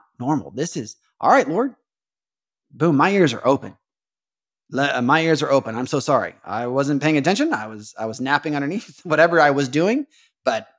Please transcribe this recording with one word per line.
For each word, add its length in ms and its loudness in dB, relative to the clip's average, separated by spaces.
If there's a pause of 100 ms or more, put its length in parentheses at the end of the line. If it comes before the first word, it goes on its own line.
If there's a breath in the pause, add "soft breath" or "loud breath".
(200)
normal. 300 -4
This 260 -6
is, 200 -10 (240)
all 100 4
right, 180 4
Lord." 260 -2 (960)
Boom, 260 0
my 140 4
ears 220 2
are 140 -4
open. 300 0 (960)
Le-, 280 -2
uh, 20 -2
my 220 2
ears 200 2
are 80 -2
open. 260 0
I'm 100 -6
so 140 -2
sorry. 340 0 (100)
I 220 -6
wasn't 340 -2
paying 160 0
attention. 380 0
I 140 -6
was, 300 -16
I 80 -6
was 140 -8
napping 360 -2
underneath 440 -8
<laughs> 40 -20
whatever 360 4
I 120 6
was 160 0
doing, 380 0 (380 soft breath)
but 220 -2 (120)